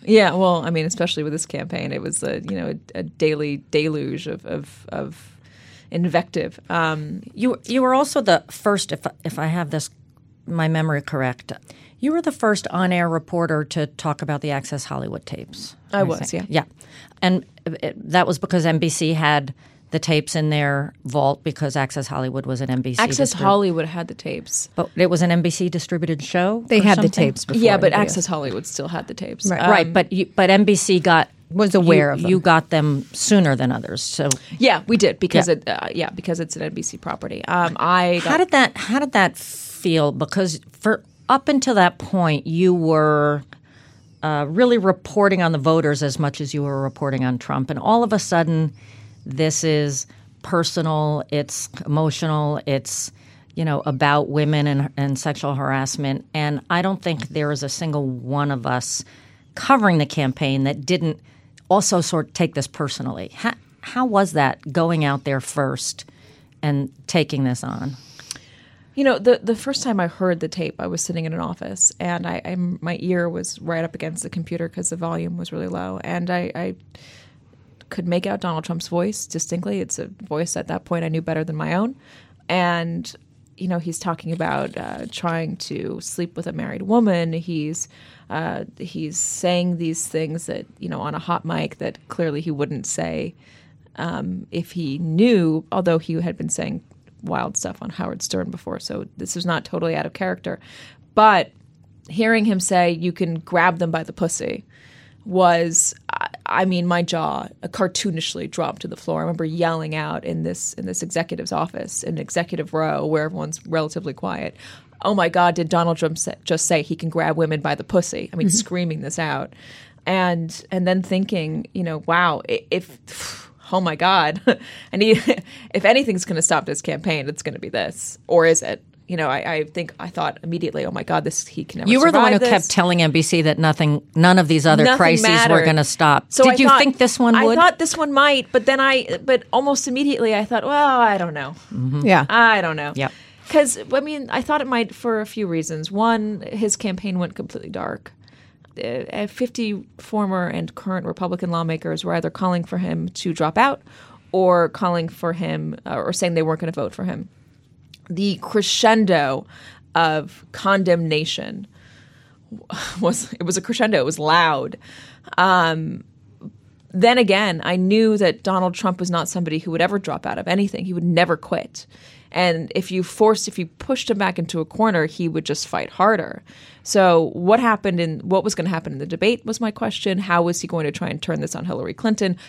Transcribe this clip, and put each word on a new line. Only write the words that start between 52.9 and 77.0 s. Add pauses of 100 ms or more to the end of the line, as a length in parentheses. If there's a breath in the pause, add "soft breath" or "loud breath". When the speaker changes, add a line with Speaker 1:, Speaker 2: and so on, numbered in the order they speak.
Speaker 2:
you
know,
about
women
and,
and
sexual
harassment.
And
I
don't
think
there
is
a
single
one
of
us (500 soft breath)
covering
the
campaign
that
didn't (480 soft breath)
also
sort
of
take
this
personally.
How, (300)
how
was
that
going
out
there
first (560 soft breath)
and (160)
taking
this
on? (960 loud breath)
Speaker 1:
You
know,
the,
the
first
time
I
heard
the
tape,
I
was
sitting
in
an
office,
and
I,
I,
my
ear
was
right
up
against
the
computer
'cause
the
volume
was
really
low,
and
I,
I (1160 soft breath)